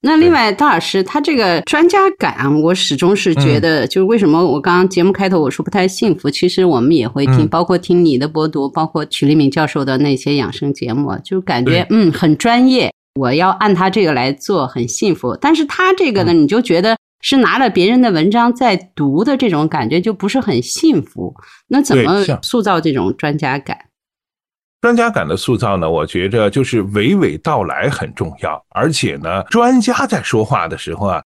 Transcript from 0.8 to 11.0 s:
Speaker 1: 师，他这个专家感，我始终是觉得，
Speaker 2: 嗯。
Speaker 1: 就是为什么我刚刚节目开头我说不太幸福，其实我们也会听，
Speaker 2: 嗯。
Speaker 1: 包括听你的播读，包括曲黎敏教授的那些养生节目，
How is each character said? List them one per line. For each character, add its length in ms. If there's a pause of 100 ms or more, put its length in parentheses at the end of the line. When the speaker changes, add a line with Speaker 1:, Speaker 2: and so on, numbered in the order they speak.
Speaker 1:
师， 220
他 180
这 160
个 260
专 260
家 100 (200)
感， 420
我 140
始 220
终 180
是 220
觉 240
得， 240
Speaker 2:
嗯。 40
Speaker 1:
就 120
是 20
为 160
什 100
么 160
我 160
刚 140
刚 140
节 140
目 100
开 160
头 120
我 100
说 140
不 60
太 160
幸 300
福， 120
其 200
实 160
我 160
们 120
也 140
会 200
听， 140
Speaker 2:
嗯。 80
Speaker 1:
包 140
括 160
听 260
你 140
的 80
播 220
读， 200
包 180
括 180
曲 220
黎 80
敏 160
教 160
授 180
的 140
那 180
些 200
养 160
生 200
节 200
目， 320